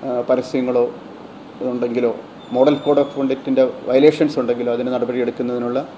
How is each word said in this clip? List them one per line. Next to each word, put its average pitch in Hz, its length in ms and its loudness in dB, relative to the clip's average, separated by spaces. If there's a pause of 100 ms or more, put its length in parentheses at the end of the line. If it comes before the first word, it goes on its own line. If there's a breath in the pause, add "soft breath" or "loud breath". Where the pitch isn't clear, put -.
ആ, 123 240 -2
പരസ്യങ്ങളോ 123 600 0 (720)
ഉണ്ടെങ്കിലോ 123 540 -2 (400)
model 139 180 6
code 143 260 2
of 139 80 2 (120)
conduct-ിൻ്റെ 131 480 2 (180)
വയലേഷൻസ് 147 540 4
ഉണ്ടെങ്കിലോ 120 340 0
അതിന് 123 140 -2
നടപടിയെടുക്കുന്നതിനുള്ള 123 1000 -2 (100)